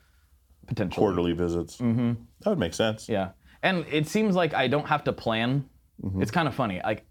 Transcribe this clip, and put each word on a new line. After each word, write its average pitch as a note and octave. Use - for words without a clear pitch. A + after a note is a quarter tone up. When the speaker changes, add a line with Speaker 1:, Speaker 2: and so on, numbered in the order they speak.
Speaker 1:
Potentially. G#2
Speaker 2:
Quarterly F2
visits. E2+
Speaker 1:
Mm-hmm. A#2+
Speaker 2:
That -
would G3
make E2+
sense. A2
Speaker 1:
Yeah. F#2+
And E3+
it D3+
seems G#3+
like F3
I C3
don't C#3+
have D3+
to C3+
plan. A#2
Speaker 2:
Mm-hmm. F#2+
Speaker 1:
It's G#2
kinda D#3+
funny. G#2
Like, G#2+